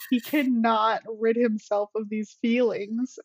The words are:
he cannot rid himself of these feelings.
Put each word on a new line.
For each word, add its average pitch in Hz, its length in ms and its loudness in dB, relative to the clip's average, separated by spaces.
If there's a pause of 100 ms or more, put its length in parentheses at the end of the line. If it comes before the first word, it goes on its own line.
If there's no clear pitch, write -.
he 247 100 2
cannot 226 880 2
rid 226 280 0
himself 214 600 0
of 214 140 -6
these 214 320 -6
feelings. 233 840 -2